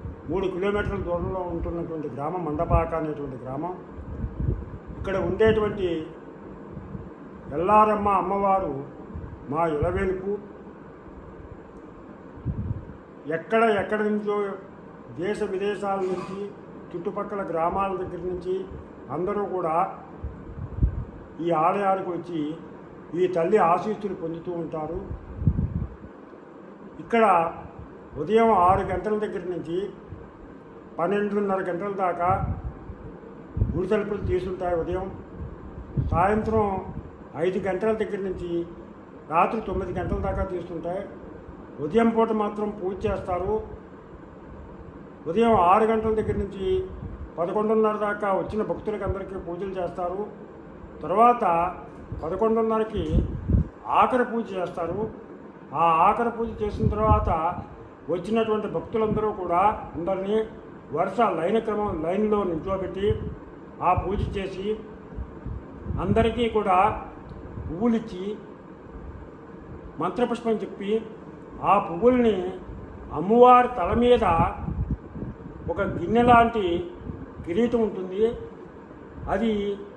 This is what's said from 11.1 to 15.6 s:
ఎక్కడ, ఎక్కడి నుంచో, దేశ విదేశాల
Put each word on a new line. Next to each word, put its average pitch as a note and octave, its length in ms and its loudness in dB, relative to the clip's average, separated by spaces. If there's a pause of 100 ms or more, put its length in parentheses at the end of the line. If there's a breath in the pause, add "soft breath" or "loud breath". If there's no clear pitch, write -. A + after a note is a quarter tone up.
ఎక్కడ, A3 300 2
ఎక్కడి G#3 400 4
నుంచో, G#3 480 0 (680)
దేశ G3+ 240 -2
విదేశాల G3 540 -2